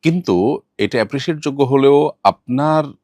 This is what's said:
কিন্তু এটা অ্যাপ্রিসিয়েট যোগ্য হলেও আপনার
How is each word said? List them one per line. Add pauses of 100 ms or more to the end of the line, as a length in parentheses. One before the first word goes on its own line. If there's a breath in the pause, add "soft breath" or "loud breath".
কিন্তু (420)
এটা
অ্যাপ্রিসিয়েট
যোগ্য
হলেও (240)
আপনার (220)